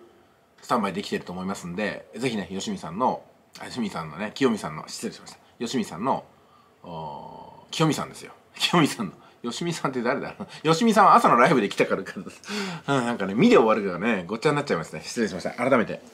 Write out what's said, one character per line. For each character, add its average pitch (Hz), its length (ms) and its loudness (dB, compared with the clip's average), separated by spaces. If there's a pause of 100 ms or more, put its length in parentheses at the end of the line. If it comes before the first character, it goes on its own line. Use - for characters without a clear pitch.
(600)
ス - 60 -20
タ 131 100 2
ン 113 40 2
バ 101 80 0
イ 90 40 -8
で 98 80 -6
き - 80 -10
て 104 80 -2
る 82 60 -6
と - 80 -14
思 90 120 -8
い - 20 -6
ま 98 100 -4
す - 120 -12
ん 85 80 -10
で、 95 400 -4
ぜ 120 140 -4
ひ 113 60 -6
ね、 95 160 -4
よ 95 80 -6
し 98 120 -8
み 95 60 -4
さ 87 120 -12
ん 85 100 -10
の、 117 240 -2 (360)
あ、 - 60 -12
よ 101 60 -14
し 127 80 -10
み 110 100 -4
さ 85 140 -8
ん 80 60 -10
の 76 80 -14
ね、 101 160 -8
清 135 160 2
美 110 80 0
さ 82 120 -8
ん 78 60 -12
の、 73 120 -12
失 - 200 -10
礼 95 60 -10
し - 80 -20
ま - 60 -20
し - 40 -20
た。 - 60 -20 (220)
よ 120 80 -6
し 127 100 -4
み 110 80 0
さ 80 120 -12
ん 90 60 -8
の、 117 200 -2 (600)
お 78 880 -14
ー、 - 20 -12
清 160 160 2
美 143 60 2
さ - 100 -4
ん - 60 -8
で - 60 -18
す - 80 -18
よ。 - 100 -18 (220)
清 - 260 2
美 135 60 6
さ - 160 -4
ん 92 40 -6
の、 - 60 -12 (300)
よ 120 80 -6
し - 120 -8
み 170 100 -4
さ 160 140 -6
ん 139 40 -2
っ - 20 -10
て 127 80 -4
誰 120 180 -2
だ 78 180 -10
ろ 101 80 -10 (180)
う。 147 40 0
よ 160 60 6
し 165 100 2
み 226 100 4
さ 208 100 8
ん - 20 10
は 170 100 10
朝 226 140 8
の 131 80 6
ラ 123 120 8
イ - 40 4
ブ 127 80 4
で 101 80 0
来 - 60 -10
た 131 100 4
か 107 100 -2
ら 80 80 -4
か、 - 140 -12
う 101 40 -10
ん、 85 40 -12 (600)
な 123 260 0
ん 113 40 -6
か 95 80 -4
ね、 95 80 -4
見 160 160 6
で 233 80 8
終 127 80 8
わ 107 100 4
る 110 100 -2
か 90 120 -2
ら 107 180 0
ね、 92 120 -4
ご 104 80 -6
っ 113 40 -6
ち - 80 0
ゃ - 20 4
に 147 60 0
な 147 60 -2
っ 143 40 -6
ち - 60 -2
ゃ - 40 2
い - 20 0
ま 80 60 -4
す - 100 -14
ね。 78 100 -10
失 - 180 -4
礼 107 60 2
し 90 60 -4
ま 90 60 -8
し 82 40 -12
た。 87 80 -6
改 127 260 2
め 104 80 2
て、 76 160 -10 (120)